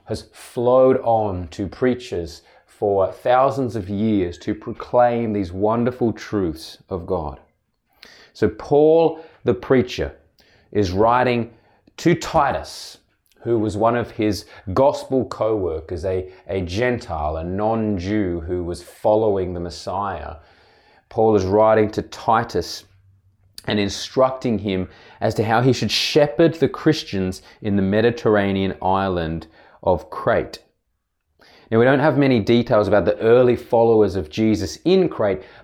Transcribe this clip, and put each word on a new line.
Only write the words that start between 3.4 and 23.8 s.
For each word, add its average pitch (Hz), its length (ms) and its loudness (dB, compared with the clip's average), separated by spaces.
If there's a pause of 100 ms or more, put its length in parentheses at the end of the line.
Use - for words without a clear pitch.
of 98 120 -8
years 104 500 -2
to - 140 -6
proclaim 117 800 -2
these 98 200 -4
wonderful 113 600 0
truths - 640 -6 (120)
of 85 160 -8
God. 82 320 -6 (920)
So 107 160 0
Paul, 156 760 2 (200)
the 120 100 2
preacher, 120 640 -2 (560)
is 101 180 0
writing 117 640 0 (440)
to 165 180 2
Titus, - 800 -4 (440)
who 117 180 0
was 104 160 -2
one 113 180 2
of 120 160 -4
his 107 360 -2 (280)
gospel 131 520 0
co-workers, 90 800 -4
a, 92 280 -4 (160)
a 95 140 -4
Gentile, 90 760 -4
a 80 80 -8
non-Jew 101 960 -2
who 90 240 -6
was 85 180 -8
following 104 720 0
the 87 60 -8
Messiah. 85 760 -8 (720)
Paul 110 280 2
is 95 80 2
writing 107 480 4
to 101 100 -4
Titus - 800 -4 (840)
and 107 120 0